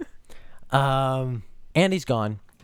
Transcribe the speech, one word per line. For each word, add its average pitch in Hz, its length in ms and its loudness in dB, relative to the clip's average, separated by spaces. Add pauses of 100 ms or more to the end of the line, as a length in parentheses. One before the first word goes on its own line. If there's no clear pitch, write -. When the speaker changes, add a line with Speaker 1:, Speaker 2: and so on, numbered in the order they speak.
Speaker 1:
<laughs> - 720 -14
Speaker 2:
Um, 131 720 2 (320)
Andy's 190 280 4
gone, 107 360 0 (240)